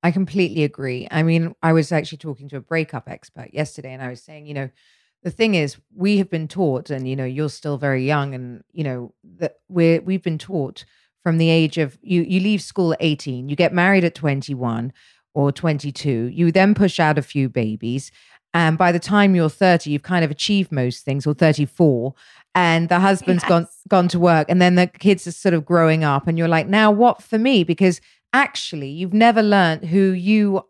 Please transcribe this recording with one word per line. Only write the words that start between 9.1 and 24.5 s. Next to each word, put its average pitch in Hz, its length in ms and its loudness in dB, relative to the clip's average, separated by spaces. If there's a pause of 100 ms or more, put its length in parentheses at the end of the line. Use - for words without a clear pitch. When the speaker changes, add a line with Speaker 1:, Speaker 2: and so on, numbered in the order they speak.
Speaker 1:
that 170 200 -8 (120)
we're, 165 320 2
we've 190 220 -6
been 165 160 -6
taught - 480 -8 (360)
from 165 140 0
the 165 140 4
age 160 260 2
of, 151 240 -4
you, 180 220 0
you 185 180 0
leave 202 220 -2
school 170 320 -2
at - 80 -8
eighteen, 139 480 -4
you 147 60 -6
get 160 180 2
married 180 300 4
at 170 100 -2
twenty-one 131 760 -4 (440)
or 143 180 0
twenty-two, 139 800 -4
you 170 180 2
then 190 240 4
push 196 240 0
out 151 200 2
a 143 40 -4
few 135 280 -2
babies. 113 600 -6 (420)
And 160 260 2
by 180 120 4
the 175 80 0
time 196 380 4
you're 160 140 2
thirty, 175 400 2
you've 147 120 -2
kind 175 220 0
of 143 60 -2
achieved 190 420 -2
most 127 320 -2
things, 139 220 -4
or 151 80 0
thirty-four, 143 800 2 (400)
and 170 340 2
the 175 100 2
husband's 180 460 2
gone, 170 180 2
Speaker 2:
Yes. - 240 -14
Speaker 1:
gone 180 220 2
to 175 100 -2
work, 170 300 4
and 180 140 2